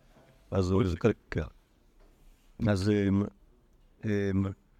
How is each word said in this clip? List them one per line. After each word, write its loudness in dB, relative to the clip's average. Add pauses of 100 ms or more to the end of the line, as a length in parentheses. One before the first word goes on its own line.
(500)
אז 0
הוא, 4
זה, -2 (340)
כן. -4 (1300)
אז, 0
אמ, 2 (840)
אמ, -2 (360)